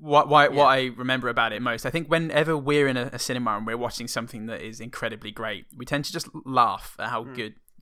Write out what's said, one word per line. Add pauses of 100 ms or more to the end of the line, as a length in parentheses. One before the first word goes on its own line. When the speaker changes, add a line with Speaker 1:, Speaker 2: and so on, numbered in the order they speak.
Speaker 1:
what,
why,
what
Speaker 2:
Yeah.
Speaker 1:
I (120)
remember
about
it
most,
I
think
whenever
we're
in
a,
a
cinema
and
we're
watching
something
that
is
incredibly
great, (100)
we
tend
to
just (180)
laugh
at
how
Speaker 2:
Hmm.
Speaker 1:
good, (280)